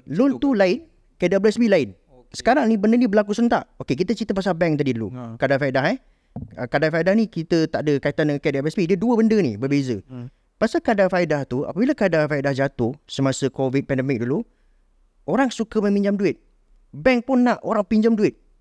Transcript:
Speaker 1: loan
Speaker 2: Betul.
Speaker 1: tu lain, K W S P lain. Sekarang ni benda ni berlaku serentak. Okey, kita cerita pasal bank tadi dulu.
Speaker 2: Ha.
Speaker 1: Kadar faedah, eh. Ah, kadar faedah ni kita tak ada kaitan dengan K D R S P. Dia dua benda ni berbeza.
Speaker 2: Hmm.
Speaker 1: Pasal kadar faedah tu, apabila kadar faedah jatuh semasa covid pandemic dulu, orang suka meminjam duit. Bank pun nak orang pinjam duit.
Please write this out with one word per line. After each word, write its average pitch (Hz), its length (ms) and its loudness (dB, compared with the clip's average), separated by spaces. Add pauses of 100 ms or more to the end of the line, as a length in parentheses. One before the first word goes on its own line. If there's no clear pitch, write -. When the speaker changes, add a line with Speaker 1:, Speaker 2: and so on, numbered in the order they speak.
Speaker 1:
loan 247 320 0
Speaker 2:
Betul. 240 80 -4
Speaker 1:
tu 285 80 2
lain, 196 260 2 (380)
K - 60 -4 (100)
W 196 160 2
S 208 80 0
P 226 160 4
lain. 127 240 2 (360)
Sekarang 269 340 2
ni 220 100 4
benda 214 200 2
ni 247 80 4
berlaku 208 280 2
serentak. 233 440 0
Okey, - 180 -6
kita 180 180 -2
cerita 208 200 -4
pasal 190 200 -2
bank 165 240 0
tadi 139 160 0
dulu. 113 200 -4
Speaker 2:
Ha. 120 240 -12
Speaker 1:
Kadar 139 200 0
faedah, 135 300 0
eh. 240 120 -2 (560)
Ah, 123 100 -8
kadar 151 240 0
faedah 165 240 0
ni 214 160 2
kita 160 400 0
tak 117 160 -4
ada 147 120 2
kaitan 143 300 -2
dengan 143 140 -2
K - 80 -6
D 135 80 -2
R 135 80 -2
S 156 80 -2
P. 196 120 0
Dia 180 120 0
dua 226 180 0
benda 220 220 2
ni 147 180 0
berbeza. 127 500 -2
Speaker 2:
Hmm. 127 280 -16 (240)
Speaker 1:
Pasal 269 240 0
kadar 202 260 2
faedah 165 380 0
tu, 123 180 -4
apabila 254 300 -2
kadar 165 320 0
faedah 143 260 -2
jatuh 135 540 -2
semasa 135 440 -2
covid 131 360 -2
pandemic 131 340 -2
dulu, 123 220 -2 (840)
orang 247 240 0
suka 220 300 -6
meminjam 202 360 0
duit. 190 260 -2 (480)
Bank 233 360 0
pun 254 180 2
nak 240 180 2
orang 208 240 -2
pinjam 220 280 2
duit. 202 200 2 (280)